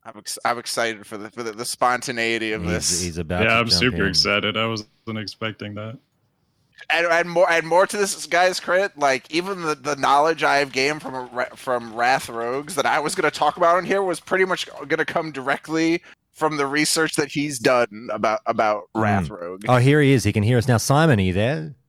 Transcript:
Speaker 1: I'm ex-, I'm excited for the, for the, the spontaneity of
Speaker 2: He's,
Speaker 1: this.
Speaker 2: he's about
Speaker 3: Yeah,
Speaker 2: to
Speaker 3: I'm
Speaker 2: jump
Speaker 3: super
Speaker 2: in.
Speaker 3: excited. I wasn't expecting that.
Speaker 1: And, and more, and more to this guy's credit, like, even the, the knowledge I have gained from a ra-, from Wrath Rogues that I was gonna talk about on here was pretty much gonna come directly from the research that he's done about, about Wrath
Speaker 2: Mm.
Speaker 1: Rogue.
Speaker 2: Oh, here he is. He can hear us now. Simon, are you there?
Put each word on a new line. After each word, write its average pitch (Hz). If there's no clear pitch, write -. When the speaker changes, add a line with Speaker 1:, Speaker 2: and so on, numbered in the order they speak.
Speaker 1:
I'm 113
ex-, -
I'm 120
excited 113
for 110
the, 104
for 123
the, 113
the 113
spontaneity 117
of 90
Speaker 2:
He's, 85
Speaker 1:
this. 87
Speaker 2:
he's 85
about 87
Speaker 3:
Yeah, 110
Speaker 2:
to 113
Speaker 3:
I'm 117
Speaker 2:
jump 107
Speaker 3:
super 101
Speaker 2:
in. 98
Speaker 3:
excited. 101
I 113
wasn't 110
expecting 107
that. 110
Speaker 1:
And, 170
and 170
more, 175
and 165
more 175
to -
this 196
guy's 175
credit, 185
like, 135
even 180
the, 156
the 143
knowledge 143
I 143
have 139
gained 147
from 139
a 127
ra-, 120
from 117
Wrath 123
Rogues 123
that 131
I 120
was 151
gonna 156
talk 147
about 175
on 180
here 196
was 180
pretty 190
much 180
gonna 160
come 160
directly 151
from 156
the 143
research 151
that 147
he's 147
done 120
about, 107
about 107
Wrath 104
Speaker 2:
Mm. 98
Speaker 1:
Rogue. 92
Speaker 2:
Oh, 127
here 139
he 139
is. 123
He -
can 104
hear 123
us 117
now. 117
Simon, 143
are 98
you 92
there? 143